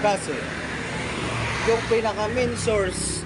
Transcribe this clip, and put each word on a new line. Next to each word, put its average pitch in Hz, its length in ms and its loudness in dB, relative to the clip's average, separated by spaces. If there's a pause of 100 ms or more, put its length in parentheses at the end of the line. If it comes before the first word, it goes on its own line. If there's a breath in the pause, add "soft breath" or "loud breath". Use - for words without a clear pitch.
kasi 190 320 2 (1300)
yung 226 180 6
pinaka 214 460 2
main 247 260 2
source 202 640 0